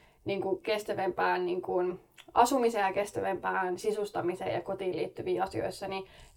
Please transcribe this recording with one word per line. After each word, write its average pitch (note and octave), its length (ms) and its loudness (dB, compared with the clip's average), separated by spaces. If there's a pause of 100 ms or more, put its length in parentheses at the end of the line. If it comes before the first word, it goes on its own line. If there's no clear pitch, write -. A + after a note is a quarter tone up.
(260)
niin F#3+ 160 0
kuin F#3+ 200 0
kestävämpään F#3 840 0
niin F3+ 160 0
kuin F3+ 380 0 (340)
asumiseen A#3 520 6
ja F#3+ 80 0
kestävämpään F#3+ 840 -2
sisustamiseen F#3+ 760 -2
ja F3+ 80 -2
kotiin F#3+ 360 -4
liittyviin F3+ 460 -2
asioissa, F#3+ 440 -4
niin F#3+ 180 -6 (320)